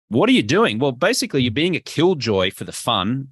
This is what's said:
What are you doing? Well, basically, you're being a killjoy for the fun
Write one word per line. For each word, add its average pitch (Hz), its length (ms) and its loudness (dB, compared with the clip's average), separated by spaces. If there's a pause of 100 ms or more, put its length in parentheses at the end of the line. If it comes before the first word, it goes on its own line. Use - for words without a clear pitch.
What 135 200 2
are 262 40 4
you 240 100 4
doing? 131 360 2
Well, 135 140 0
basically, 151 500 0
you're 120 100 0
being 160 220 0
a 135 60 -4
killjoy 113 680 0
for - 140 -14
the 87 80 -12
fun 120 600 -2